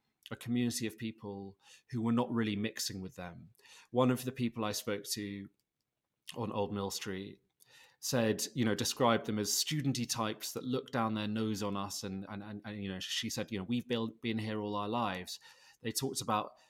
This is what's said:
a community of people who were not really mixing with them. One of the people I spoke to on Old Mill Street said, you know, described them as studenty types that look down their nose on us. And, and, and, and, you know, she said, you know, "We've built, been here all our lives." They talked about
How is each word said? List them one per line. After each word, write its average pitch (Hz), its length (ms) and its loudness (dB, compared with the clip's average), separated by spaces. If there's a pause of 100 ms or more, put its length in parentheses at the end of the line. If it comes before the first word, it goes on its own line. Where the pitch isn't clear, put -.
(300)
a 113 60 -8
community 120 500 2
of 104 120 -6
people 101 580 -8 (340)
who 117 120 0
were 117 100 6
not 120 180 6
really 113 240 2
mixing 104 460 -2
with 92 160 -10
them. 85 320 -12 (420)
One 127 200 6
of 123 140 2
the 127 60 -4
people 117 340 -2
I 104 80 0
spoke 101 320 -2 (100)
to 101 340 -6 (880)
on 107 160 -2
Old 101 200 0
Mill 98 180 0
Street 98 480 -6 (600)
said, 113 560 2
you 120 100 4
know, 107 100 4
described 113 520 4
them 107 120 0
as 104 120 0
studenty 127 580 2
types - 440 -2
that - 120 -6
look 127 260 -2
down 113 240 2
their 107 120 0
nose 107 360 0
on 101 140 0
us. 101 260 -4
And, 95 260 -4
and, 101 140 -8
and, 104 220 -10
and, 104 200 -8
you 98 60 -2
know, 92 100 -4
she - 280 -2
said, 107 220 -2
you 104 80 -2
know, 92 100 -4
"We've 120 200 0
built, 113 340 -2
been 113 160 0
here 107 220 -2
all 104 160 0
our 104 120 -2
lives." 101 520 -2 (420)
They 113 100 -2
talked - 280 -2
about 107 300 2 (200)